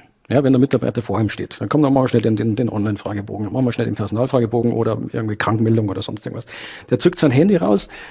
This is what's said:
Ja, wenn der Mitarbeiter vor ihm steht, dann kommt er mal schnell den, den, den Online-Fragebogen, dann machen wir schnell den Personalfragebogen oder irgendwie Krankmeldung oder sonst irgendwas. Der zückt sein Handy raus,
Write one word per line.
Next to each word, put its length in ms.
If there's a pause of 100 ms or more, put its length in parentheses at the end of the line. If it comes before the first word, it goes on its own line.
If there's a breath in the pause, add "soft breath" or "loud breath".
(300)
Ja, 120
wenn 120
der 80
Mitarbeiter 400
vor 180
ihm 80
steht, 320
dann 80
kommt 160
er 80
mal 160
schnell 140
den, 160
den, 180
den 140
Online-Fragebogen, 760
dann 80
machen 120
wir 80
schnell 140
den 80
Personalfragebogen 760
oder 260 (140)
irgendwie 240
Krankmeldung 540
oder 120
sonst 240
irgendwas. 200 (440 loud breath)
Der 80
zückt 220
sein 100
Handy 280
raus, 320 (220 loud breath)